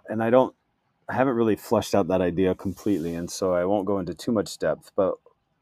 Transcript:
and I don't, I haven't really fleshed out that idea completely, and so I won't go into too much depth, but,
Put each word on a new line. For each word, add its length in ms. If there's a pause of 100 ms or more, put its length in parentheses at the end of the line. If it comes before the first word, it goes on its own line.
and 140
I 80
don't, 240 (540)
I 60
haven't 200
really 220
fleshed 380
out 140
that 120
idea 340
completely, 600
and 160
so 240
I 100
won't 220
go 120
into 140
too 200
much 260
depth, 380
but, 180 (480)